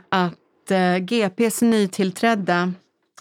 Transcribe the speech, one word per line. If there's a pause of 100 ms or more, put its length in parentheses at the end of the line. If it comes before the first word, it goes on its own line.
att,
eh,
G
Ps
nytillträdda (480)